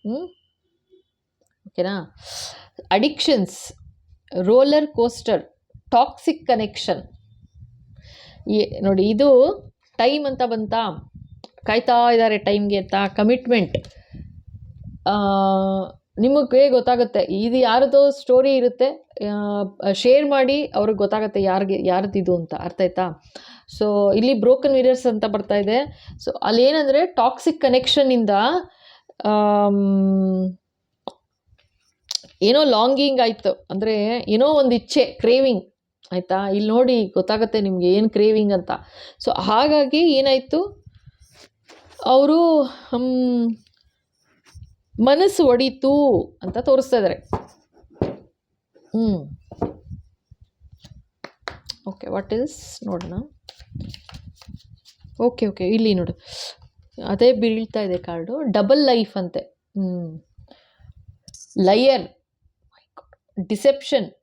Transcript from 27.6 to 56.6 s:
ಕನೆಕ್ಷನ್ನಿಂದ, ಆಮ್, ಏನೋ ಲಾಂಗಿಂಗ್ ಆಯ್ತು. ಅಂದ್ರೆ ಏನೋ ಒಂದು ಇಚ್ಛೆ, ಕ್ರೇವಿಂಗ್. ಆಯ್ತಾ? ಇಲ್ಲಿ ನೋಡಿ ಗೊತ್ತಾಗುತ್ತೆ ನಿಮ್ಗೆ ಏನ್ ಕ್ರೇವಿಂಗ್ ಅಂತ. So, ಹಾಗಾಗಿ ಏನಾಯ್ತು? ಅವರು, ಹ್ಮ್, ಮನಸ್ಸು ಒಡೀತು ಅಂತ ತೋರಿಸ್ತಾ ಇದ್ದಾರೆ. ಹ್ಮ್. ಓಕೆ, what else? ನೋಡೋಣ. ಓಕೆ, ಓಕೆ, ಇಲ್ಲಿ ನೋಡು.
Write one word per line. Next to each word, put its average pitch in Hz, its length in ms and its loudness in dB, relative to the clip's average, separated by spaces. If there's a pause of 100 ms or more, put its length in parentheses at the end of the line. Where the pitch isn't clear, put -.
ಕನೆಕ್ಷನ್ನಿಂದ, 254 680 2 (960)
ಆಮ್, 196 1300 2 (1800)
ಏನೋ 262 220 2
ಲಾಂಗಿಂಗ್ 262 560 2
ಆಯ್ತು. 226 500 -2
ಅಂದ್ರೆ 220 580 -4
ಏನೋ 220 180 2
ಒಂದು 277 280 2
ಇಚ್ಛೆ, - 300 0
ಕ್ರೇವಿಂಗ್. 247 600 0 (480)
ಆಯ್ತಾ? 190 360 -4
ಇಲ್ಲಿ 208 200 -2
ನೋಡಿ 240 380 2
ಗೊತ್ತಾಗುತ್ತೆ 214 540 -2
ನಿಮ್ಗೆ 185 320 0
ಏನ್ 214 180 2
ಕ್ರೇವಿಂಗ್ 214 420 2
ಅಂತ. 185 180 -4 (540)
So, - 160 -2
ಹಾಗಾಗಿ 277 580 2
ಏನಾಯ್ತು? 277 840 0 (1200)
ಅವರು, 302 580 4
ಹ್ಮ್, 247 920 -2 (1400)
ಮನಸ್ಸು 302 460 4
ಒಡೀತು 262 720 2 (220)
ಅಂತ 185 160 -8
ತೋರಿಸ್ತಾ 262 380 2
ಇದ್ದಾರೆ. 190 180 0 (1800)
ಹ್ಮ್. 190 340 -4 (2500)
ಓಕೆ, - 180 -16
what 196 220 -8
else? 233 580 -8
ನೋಡೋಣ. 175 260 -10 (2000)
ಓಕೆ, 240 260 0
ಓಕೆ, 190 220 -6
ಇಲ್ಲಿ 220 260 2
ನೋಡು. 175 180 -4 (920)